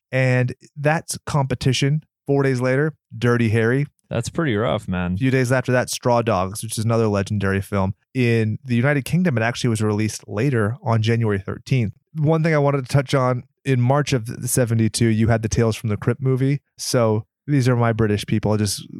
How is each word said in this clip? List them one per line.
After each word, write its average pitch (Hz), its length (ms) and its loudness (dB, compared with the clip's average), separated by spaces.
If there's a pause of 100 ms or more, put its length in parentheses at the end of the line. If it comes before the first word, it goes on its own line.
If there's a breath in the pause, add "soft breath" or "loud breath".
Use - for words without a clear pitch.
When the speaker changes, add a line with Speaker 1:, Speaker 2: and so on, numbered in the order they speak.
(120)
Speaker 1:
And 127 420 0 (220)
that's 151 400 -2 (100)
competition. 139 800 0 (220)
Four 139 160 2
days 135 180 0
later, 135 340 0 (220)
Dirty 120 340 2
Harry. 117 360 2 (220)
Speaker 2:
That's - 200 -4
pretty 147 280 0
rough, 107 320 -2
man. 90 260 -2
Speaker 1:
A - 20 -2
few 127 140 0
days 127 220 2
after 127 180 0
that, 123 180 0
Straw 120 320 0
Dogs, 101 440 -2
which 110 140 -10
is 107 60 -4
another 113 220 2
legendary 98 540 0
film. 95 340 -2 (180)
In 117 520 0
the 127 100 -2
United 135 300 2
Kingdom, 170 320 0
it 113 60 0
actually 120 280 0
was 110 100 0
released 107 460 -2
later 110 560 -2
on 113 180 0
January 110 380 0
thirteenth. 110 540 -4 (260)
One 160 240 2
thing 165 120 0
I 151 40 2
wanted 143 260 0
to - 80 -6
touch 139 220 2
on, 127 300 0 (200)
in 131 160 2
March 135 320 2
of 113 140 -2 (160)
seventy-two, 113 640 0
you 110 220 2
had 113 140 2
the 110 60 -2
Tales 113 280 0
from 110 140 -6
the 104 60 -2
Crypt - 240 -2
movie. 135 400 0 (160)
So 113 480 0 (220)
these 139 220 2
are 127 80 4
my 117 160 2
British 107 340 0
people 107 300 0
just 104 280 -2 (160)